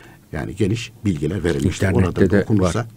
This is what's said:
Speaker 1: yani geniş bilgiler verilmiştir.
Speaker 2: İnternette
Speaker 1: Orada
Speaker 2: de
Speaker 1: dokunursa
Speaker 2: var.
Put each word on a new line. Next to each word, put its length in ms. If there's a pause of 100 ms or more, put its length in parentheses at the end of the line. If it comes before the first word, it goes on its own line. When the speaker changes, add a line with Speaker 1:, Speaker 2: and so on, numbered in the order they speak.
(320)
Speaker 1:
yani 240
geniş 360 (140)
bilgiler 380
verilmiştir. 440
Speaker 2:
İnternette 200
Speaker 1:
Orada 240
Speaker 2:
de 100
Speaker 1:
dokunursa 380
Speaker 2:
var. 60 (120)